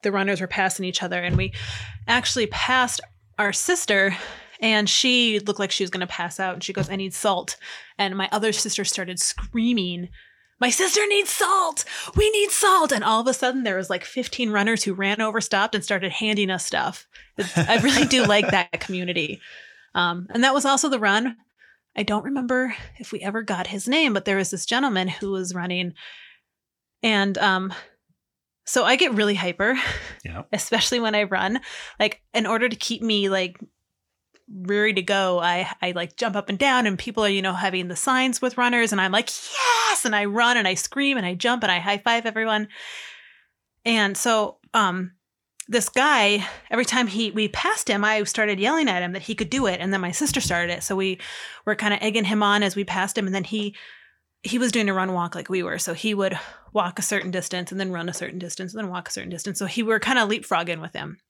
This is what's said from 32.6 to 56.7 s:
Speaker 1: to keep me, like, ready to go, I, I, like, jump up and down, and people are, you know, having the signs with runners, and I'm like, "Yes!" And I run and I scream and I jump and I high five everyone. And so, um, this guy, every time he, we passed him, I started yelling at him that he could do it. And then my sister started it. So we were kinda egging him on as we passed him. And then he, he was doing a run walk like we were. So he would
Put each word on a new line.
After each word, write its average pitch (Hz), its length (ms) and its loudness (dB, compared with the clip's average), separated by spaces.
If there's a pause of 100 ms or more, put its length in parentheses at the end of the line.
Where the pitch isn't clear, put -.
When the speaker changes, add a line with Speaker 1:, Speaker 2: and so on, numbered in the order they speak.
Speaker 1:
to 220 60 -2
keep - 260 -6
me, 208 280 0
like, 185 320 -2 (920)
ready 202 440 0
to 190 80 0
go, 185 380 2
I, 175 400 0
I, 180 120 -2
like, 175 240 -6
jump 226 180 -2
up 202 140 -4
and 196 100 -4
down, 262 280 4
and 190 120 0
people 220 260 -2
are, 208 40 4
you 196 140 2
know, 190 100 0
having 185 340 -2
the 175 80 -6
signs 262 480 0
with 247 160 -2
runners, 240 320 2
and 202 100 0
I'm 185 120 2
like, 214 180 2
"Yes!" 453 760 0
And 214 120 2
I 202 80 2
run 233 320 4
and 214 100 2
I 185 80 2
scream 277 420 -2
and 208 80 -2
I 180 100 -2
jump 233 280 0
and 202 80 2
I 175 80 2
high 202 200 -2
five 233 280 0
everyone. 220 400 0 (1160)
And 214 320 2
so, 220 420 0 (160)
um, 185 380 2 (560)
this 220 200 0
guy, 220 580 4 (240)
every 233 140 2
time 240 240 2
he, 208 220 -2
we 214 180 0
passed - 400 -2
him, 202 160 2
I 214 200 2
started 208 360 0
yelling 285 280 2
at 180 140 0
him 175 100 -4
that 185 100 -8
he 220 120 -6
could 208 160 -4
do 262 160 0
it. 185 140 0
And 185 120 -2
then 196 80 0
my 175 120 -4
sister 285 280 0
started 175 320 0
it. 175 120 -6
So 202 100 -4
we 190 240 -2 (460)
were 208 100 0
kinda 208 280 0
egging 214 220 0
him 214 180 2
on 208 200 4
as 196 140 0
we 202 80 -2
passed 190 340 -2
him. 208 80 -2
And 190 80 -2
then 190 80 -2
he, 202 320 -6 (720)
he 240 140 -2
was 240 120 2
doing 214 180 2
a 196 60 0
run 190 180 0
walk 175 220 -2
like 170 140 -10
we 180 160 -2
were. 175 140 -4
So 175 140 -4
he 214 220 -2
would 190 240 0 (340)